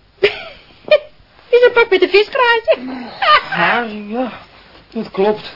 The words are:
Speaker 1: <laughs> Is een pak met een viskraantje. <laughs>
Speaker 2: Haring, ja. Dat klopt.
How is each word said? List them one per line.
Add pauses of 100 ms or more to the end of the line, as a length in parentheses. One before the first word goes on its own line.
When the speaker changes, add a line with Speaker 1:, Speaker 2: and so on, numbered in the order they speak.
(180)
Speaker 1:
<laughs> (1000)
Is
een
pak
met
een
viskraantje. (400)
<laughs>
Speaker 2:
Haring,
ja. (580)
Dat
klopt.